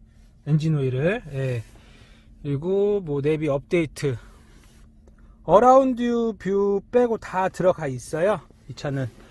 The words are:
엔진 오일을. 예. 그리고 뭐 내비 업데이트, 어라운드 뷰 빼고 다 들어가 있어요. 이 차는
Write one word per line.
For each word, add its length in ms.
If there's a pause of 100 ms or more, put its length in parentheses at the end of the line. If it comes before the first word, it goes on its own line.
(460)
엔진 280
오일을. 480 (100)
예. 300 (800)
그리고 580
뭐 200
내비 280
업데이트, 680 (1300)
어라운드 960
뷰 420 (100)
빼고 280
다 320
들어가 380
있어요. 520 (280)
이 60
차는 320 (240)